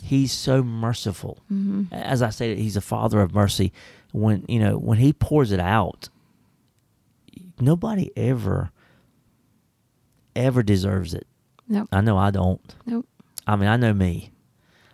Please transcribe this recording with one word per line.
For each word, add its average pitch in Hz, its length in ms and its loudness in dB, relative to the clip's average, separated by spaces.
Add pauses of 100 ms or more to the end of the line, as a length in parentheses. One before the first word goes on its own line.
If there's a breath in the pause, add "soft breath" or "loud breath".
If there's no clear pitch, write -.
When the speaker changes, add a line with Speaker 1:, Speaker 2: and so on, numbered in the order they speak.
Speaker 1:
He's 135 260 2
so 135 320 0
merciful. 113 760 -4 (140)
Speaker 2:
Mm-hmm. 196 400 -4
Speaker 1:
As 127 300 -2
I 113 80 0
said, 113 280 -4
he's 107 180 -4
a 101 60 0
father 110 380 0
of 90 140 0
mercy. 101 380 2 (400 loud breath)
When, 107 340 0
you 117 140 0
know, 104 180 2
when 113 200 0
he 135 140 6
pours 147 380 0
it 98 80 2
out, 90 500 -2 (1500)
nobody 175 580 0
ever, 104 540 -2 (1700 soft breath)
ever 127 260 2
deserves 95 520 0
it. - 120 -10 (420)
Speaker 2:
Nope. 214 220 -2
Speaker 1:
I 95 100 2
know 107 180 4
I - 120 4
don't. 92 300 0 (260)
Speaker 2:
Nope. 233 200 -4 (400)
Speaker 1:
I 147 100 2
mean, 101 120 2
I 110 80 4
know 120 180 2
me. 92 380 -2 (600 soft breath)